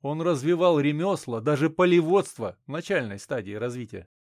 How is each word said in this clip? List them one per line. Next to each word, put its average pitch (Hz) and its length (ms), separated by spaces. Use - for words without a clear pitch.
Он 151 220
развивал 165 580
ремесла, 147 600
даже 147 260
полеводство 170 880
в - 40
начальной 139 480
стадии 104 340
развития. 120 560